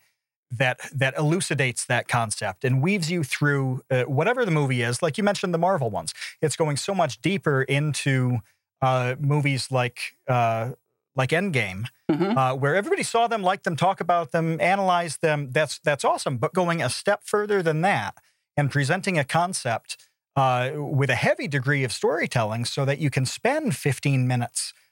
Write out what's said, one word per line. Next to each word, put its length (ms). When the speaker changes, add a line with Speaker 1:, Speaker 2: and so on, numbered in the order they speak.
Speaker 1:
that, 300
that 220
elucidates 680
that 220
concept 560
and 180
weaves 280
you 140
through, 640
uh, 140
whatever 400
the 60
movie 320
is. 200
Like 160
you 60
mentioned, 300
the 40
Marvel 320
ones. 220
It's 160
going 200
so 180
much 280
deeper 400
into, 760
uh, 400
movies 500
like, 460
uh, 420
like 140
Endgame, 560
Speaker 2:
Mm-hmm. 260
Speaker 1:
uh, 200
where 200
everybody 280
saw 220
them, 160
liked 220
them, 100
talk 240
about 340
them, 280
analyzed 640
them. 280
That's, 280
that's 260
awesome. 320
But 160
going 300
a 80
step 340
further 380
than 180
that 360
and 160
presenting 480
a 60
concept, 720
uh, 380
with 340
a 60
heavy 340
degree 360
of 80
storytelling 760
so 180
that 140
you 100
can 160
spend 500
fifteen 520
minutes 480